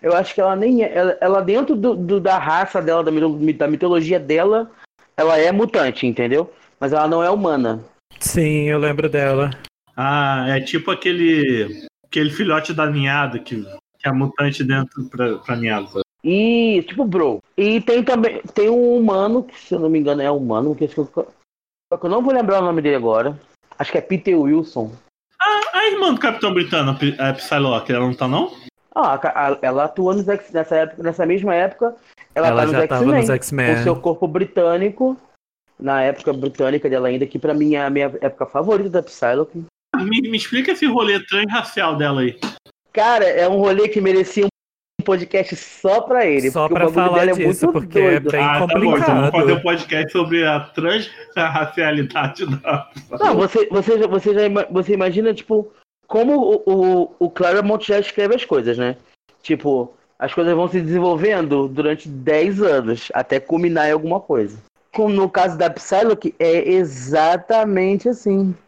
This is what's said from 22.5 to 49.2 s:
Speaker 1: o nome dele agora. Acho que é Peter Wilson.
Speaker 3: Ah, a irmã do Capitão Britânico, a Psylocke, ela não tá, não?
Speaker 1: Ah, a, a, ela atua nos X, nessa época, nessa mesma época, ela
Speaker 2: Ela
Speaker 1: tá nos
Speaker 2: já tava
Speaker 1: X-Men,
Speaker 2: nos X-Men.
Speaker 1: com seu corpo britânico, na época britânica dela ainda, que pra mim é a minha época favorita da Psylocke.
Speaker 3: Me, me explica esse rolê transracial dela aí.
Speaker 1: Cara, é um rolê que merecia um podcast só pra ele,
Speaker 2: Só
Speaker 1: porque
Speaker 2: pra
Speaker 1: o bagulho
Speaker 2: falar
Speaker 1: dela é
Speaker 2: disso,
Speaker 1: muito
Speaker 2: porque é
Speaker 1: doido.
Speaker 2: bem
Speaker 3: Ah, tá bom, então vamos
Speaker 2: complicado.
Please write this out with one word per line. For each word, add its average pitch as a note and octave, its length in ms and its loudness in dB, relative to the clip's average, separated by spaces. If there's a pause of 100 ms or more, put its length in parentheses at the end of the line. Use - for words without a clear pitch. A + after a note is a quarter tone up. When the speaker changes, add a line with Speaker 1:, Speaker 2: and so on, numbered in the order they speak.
Speaker 1:
o F#3 60 0
nome E3 160 0
dele C#3+ 140 2
agora. A#2+ 440 0 (380)
Acho - 140 -8
que F3 60 -2
é D3 40 0
Peter F3+ 380 0
Wilson. C#3+ 520 -2 (480)
Speaker 3:
Ah, G#4 220 0 (180)
a G#4+ 80 0
irmã G4 260 2
do - 60 -2
Capitão A3+ 340 -2
Britânico, D#3 460 0 (220)
a C3+ 120 0
Psylocke, C3+ 580 -2
ela B2 140 0
não B2+ 80 -2
tá, B2+ 140 -4
não? F#3+ 240 -2 (420)
Speaker 1:
Ah, C#3+ 200 2
a, C#3+ 340 -2
a, C#3 140 0
ela C3+ 240 0
atua F#3 300 0
nos G3 120 -2
X, G3+ 240 -4
nessa D#3+ 240 -2
época, D#3+ 280 -2
nessa E3 220 -2
mesma F#3 280 0
época, F#3+ 420 0 (380)
ela E3 140 2
Speaker 2:
Ela A#2 140 4
Speaker 1:
tá - 40 4
nos D#3 60 0
Speaker 2:
já D3+ 160 2
tava C3 160 0
Speaker 1:
X-Men, C4 180 4
Speaker 2:
nos D#3+ 80 0
X-Men. C3 460 0
Speaker 1:
com A#2 80 -2
seu E3+ 120 2
corpo E3+ 320 -2
britânico, F#3+ 880 0 (640)
na C3+ 220 0
época C#3 320 -2
britânica C3+ 560 -2
dela B2+ 180 0
ainda, C3 180 0
que C3+ 140 -10
pra D3+ 140 -2
mim D3+ 220 2
é C#3+ 80 -2
a C#3 60 -2
minha C#3+ 180 0 (140)
época C#3 260 -4
favorita G3 420 -2
da E3+ 140 -2
Psylocke. D3 600 -4 (320)
Speaker 3:
Me, A3 260 -2
me A3+ 160 -4
explica B3+ 340 -2
esse F4+ 140 -2
rolê A3 340 2
transracial G3 760 -2
dela C#3 260 -2
aí. B2 180 -2 (540)
Speaker 1:
Cara, A3 320 2
é F3 220 2
um G3 100 2
rolê G3 300 4
que G#3 140 0
merecia F#3+ 440 2
um - 580 -10
podcast F#3+ 520 -2
só G3 460 -2
pra B3 240 2
ele, C3+ 260 2
Speaker 2:
Só D#3 160 0
Speaker 1:
porque E3 80 0
Speaker 2:
pra E3+ 120 2
Speaker 1:
o D#3+ 40 2
bagulho F3 200 2
Speaker 2:
falar F3 140 4
Speaker 1:
dela F#3 60 4
é F3+ 160 2
Speaker 2:
disso, F#3 180 0
Speaker 1:
muito D#3+ 160 2
Speaker 2:
porque F#3+ 180 -2
é F#3 200 4
Speaker 1:
doido. C#3 120 -2
Speaker 2:
bem D3 120 2
Speaker 3:
Ah, D3 160 2
tá - 0 -
bom, E3+ 160 0
então G3 60 2
vamos - 240 2
Speaker 2:
complicado. D3 260 2